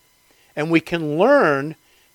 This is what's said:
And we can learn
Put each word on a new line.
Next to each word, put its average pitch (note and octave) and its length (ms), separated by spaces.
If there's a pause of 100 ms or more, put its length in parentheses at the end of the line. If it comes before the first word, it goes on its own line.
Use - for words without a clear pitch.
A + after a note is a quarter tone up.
(560)
And D#3+ 160
we E3 80
can D#3 380
learn E3 580 (400)